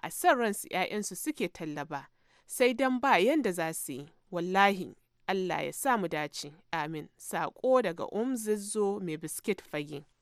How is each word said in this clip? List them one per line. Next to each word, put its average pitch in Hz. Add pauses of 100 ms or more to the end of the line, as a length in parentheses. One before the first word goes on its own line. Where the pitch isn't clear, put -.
a 165
son -
ransu 220
ƴaƴansu 190
suke 240
talla 151
ba, 143 (380)
sai 254
dan 262
ba 247
yanda 233
za 165
su -
yi. 143 (220)
Wallahi, 185 (320)
Allah 180
ya 143
sa 247
mu 185
dace. 151 (200)
Amin. 156 (100)
Saƙo 247
daga 170
Um 247
Zizzo 208
mai 160
biskit -
Fage. 151 (160)